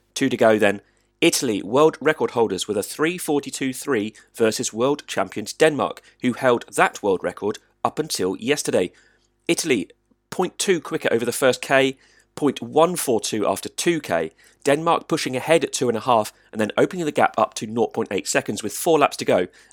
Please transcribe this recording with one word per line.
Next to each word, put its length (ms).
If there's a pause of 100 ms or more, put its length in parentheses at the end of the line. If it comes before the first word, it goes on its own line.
(140)
two 160
to 80
go 200
then. 240 (400)
Italy, 400
world 400
record 300
holders 360
with 100
a 60
three 340
forty-two 560
three 400 (220)
versus 380
world 340
champions 460
Denmark, 480 (200)
who 120
held 320 (100)
that 260
world 220
record 340 (260)
up 160
until 360
yesterday. 560 (560)
Italy, 420 (400)
point 280
two 240
quicker 280
over 140
the 80
first 300
K, 360 (380)
point 260
one 360
four 240
two 260
after 220
two 320
K. 300 (320)
Denmark 440
pushing 300
ahead 260
at 80
two 160
and 100
a 40
half 320 (180)
and 80
then 180
opening 280
the 60
gap 260
up 160
to 140
nought 260
point 180
eight 160
seconds 360
with 100
four 260
laps 180
to 80
go 220 (240)